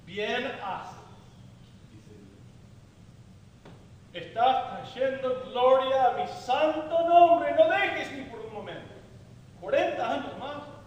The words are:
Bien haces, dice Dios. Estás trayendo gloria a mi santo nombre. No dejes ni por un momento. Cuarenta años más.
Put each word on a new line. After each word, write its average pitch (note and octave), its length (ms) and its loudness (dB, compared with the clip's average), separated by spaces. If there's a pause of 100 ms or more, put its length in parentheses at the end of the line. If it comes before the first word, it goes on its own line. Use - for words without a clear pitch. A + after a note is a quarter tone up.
Bien A3 420 -6 (180)
haces, F#3 340 -10 (920)
dice - 180 -20 (2000)
Dios. E3+ 120 -12
Estás A#3+ 680 0
trayendo C4 600 -4
gloria C4 560 4
a A#3+ 100 2
mi G#3+ 100 -4
santo D#4 800 0
nombre. E4+ 460 6
No D#5+ 160 6
dejes G5 440 -2
ni C#5 180 -12
por - 80 -14
un A4 120 -12
momento. - 440 -14 (640)
Cuarenta - 520 -2
años - 280 -6
más. D4 240 -10 (240)